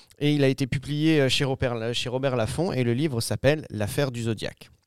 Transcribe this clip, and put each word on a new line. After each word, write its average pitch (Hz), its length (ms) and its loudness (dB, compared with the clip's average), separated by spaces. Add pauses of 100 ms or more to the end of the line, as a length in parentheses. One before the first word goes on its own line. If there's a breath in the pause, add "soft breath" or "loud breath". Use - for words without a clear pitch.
(200 loud breath)
Et 147 120 2
il 143 120 4
a 135 40 6
été 135 200 0
publié, 147 520 2
euh, 139 80 4
chez - 160 2
Robert 131 300 -2
La-, 117 180 -4
chez 123 160 -4
Robert 131 280 0
Laffont. 139 360 -2
Et 127 120 0
le 117 100 2
livre 131 260 0
s'appelle 139 480 0
L'affaire 123 440 -2
du 123 100 -6
Zodiac. - 480 -6 (160)